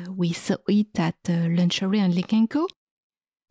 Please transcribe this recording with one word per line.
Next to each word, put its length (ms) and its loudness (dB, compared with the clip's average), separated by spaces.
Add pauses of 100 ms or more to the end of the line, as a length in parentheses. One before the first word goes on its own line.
we 240 -2
saw 220 -2 (120)
it 320 0
at, 160 0 (140)
uh, 180 0
Lunchery 520 0
and 160 2
Link 180 -2
and 160 4
Co. 180 -2 (840)